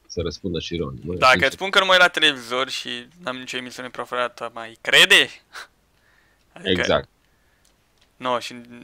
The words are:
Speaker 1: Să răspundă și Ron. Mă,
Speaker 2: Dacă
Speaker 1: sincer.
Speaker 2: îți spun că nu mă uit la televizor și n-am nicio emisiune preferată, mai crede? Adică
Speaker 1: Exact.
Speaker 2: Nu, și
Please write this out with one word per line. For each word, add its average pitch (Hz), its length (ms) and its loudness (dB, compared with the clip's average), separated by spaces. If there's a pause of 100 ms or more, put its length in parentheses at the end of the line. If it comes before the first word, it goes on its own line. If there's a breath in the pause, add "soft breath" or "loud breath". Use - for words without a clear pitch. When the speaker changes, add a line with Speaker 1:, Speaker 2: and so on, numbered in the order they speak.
Speaker 1:
Să - 140 -6
răspundă 82 380 -6
și 85 180 -6
Ron. 73 160 -6 (100)
Mă, 85 100 -8
Speaker 2:
Dacă 107 180 4
Speaker 1:
sincer. 135 160 4
Speaker 2:
îți - 80 -2
spun 190 140 -6
că 202 100 4
nu 190 60 2
mă 185 60 2
uit 180 100 6
la 180 60 8
televizor 131 600 0
și 123 380 -10 (160)
n-am 127 140 -6
nicio 127 200 -10
emisiune 127 320 -12
preferată, 120 640 -6
mai 113 280 -14
crede? 160 480 6 (1200 loud breath)
Adică 95 160 -8 (100)
Speaker 1:
Exact. 82 300 0 (1040)
Speaker 2:
Nu, 127 240 -2
și 123 160 -10 (280)